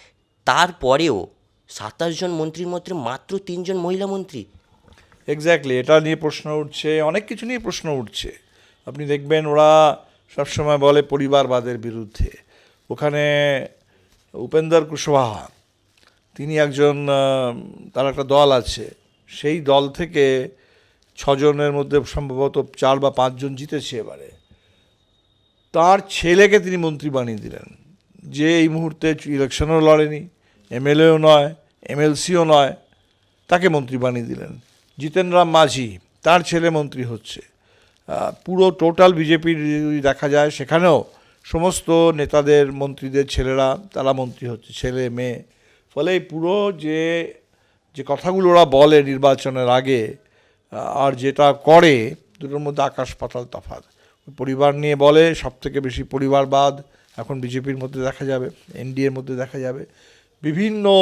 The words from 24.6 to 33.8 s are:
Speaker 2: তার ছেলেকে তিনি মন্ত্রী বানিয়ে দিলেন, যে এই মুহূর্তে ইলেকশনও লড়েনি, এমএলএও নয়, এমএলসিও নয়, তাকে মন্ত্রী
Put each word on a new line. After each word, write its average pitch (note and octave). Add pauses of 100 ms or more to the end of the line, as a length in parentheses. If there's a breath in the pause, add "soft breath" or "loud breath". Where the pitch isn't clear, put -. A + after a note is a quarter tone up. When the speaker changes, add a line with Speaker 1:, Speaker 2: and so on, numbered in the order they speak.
Speaker 2:
তার F3 (120)
ছেলেকে G3
তিনি F#3
মন্ত্রী D3+
বানিয়ে A#2+
দিলেন, - (480)
যে D3+
এই D#3+
মুহূর্তে D#3 (120)
ইলেকশনও D3
লড়েনি, D#3 (420)
এমএলএও D3+
নয়, D#3 (280)
এমএলসিও D3+
নয়, D3 (760)
তাকে F3
মন্ত্রী C3+